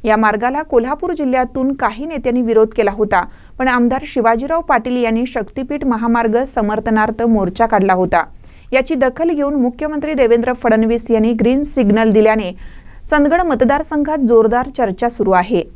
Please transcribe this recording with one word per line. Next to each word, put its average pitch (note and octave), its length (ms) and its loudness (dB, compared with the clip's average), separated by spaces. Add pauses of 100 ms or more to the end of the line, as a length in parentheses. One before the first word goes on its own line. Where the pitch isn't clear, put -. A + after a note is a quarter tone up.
या G#3+ 140 2
मार्गाला A3 440 0
कोल्हापूर D4 520 -2
जिल्ह्यातून C4 600 -2
काही B3 320 -4
नेत्यांनी B3+ 360 -4
विरोध A3 340 2
केला G3+ 160 0
होता, G3+ 340 0 (340)
पण C4 80 0
आमदार B3 380 0
शिवाजीराव C4 560 0
पाटील B3 420 0
यांनी A3+ 220 0
शक्तीपीठ B3 600 -6
महामार्ग A#3 580 0
समर्थनार्थ A3 800 -2
मोर्चा A3 420 2
काढला G3 280 2
होता. F3+ 300 2 (480)
याची C4 240 0
दखल C4 340 0
घेऊन D4 240 -2
मुख्यमंत्री D4 600 -4
देवेंद्र A#3+ 400 2
फडणवीस A#3 580 0
यांनी A3+ 220 2
ग्रीन A#3 300 2
सिग्नल A3 480 2
दिल्याने G#3+ 400 2 (580)
चंदगड D4+ 320 2
मतदारसंघात D4+ 760 0
जोरदार A#3+ 600 4
चर्चा A#3 320 -2
सुरू G#3 220 -2
आहे. F3+ 320 2 (120)